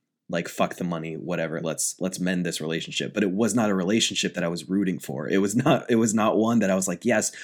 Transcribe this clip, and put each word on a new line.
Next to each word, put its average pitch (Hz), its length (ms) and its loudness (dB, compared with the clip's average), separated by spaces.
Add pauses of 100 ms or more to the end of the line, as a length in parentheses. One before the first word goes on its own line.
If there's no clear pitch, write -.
(320)
Like, - 160 -2
fuck - 280 -2
the - 80 -6
money, 80 340 -4
whatever. 82 420 -4
Let's, 80 400 -4
let's 90 200 -4
mend 90 260 0
this 82 160 -4
relationship." 80 540 -4
But 104 80 0
it 95 80 0
was 107 240 0
not 110 160 2
a - 20 2
relationship 95 640 0
that 90 80 -2
I 85 40 0
was 85 220 -6
rooting 92 300 0
for. 69 280 -8
It 98 120 4
was 101 160 2
not, 139 340 2
it 120 60 4
was 113 180 4
not 110 240 4
one 113 220 4
that 98 100 2
I 95 60 4
was 95 120 0
like, 87 160 -4
"Yes, 110 280 2 (120)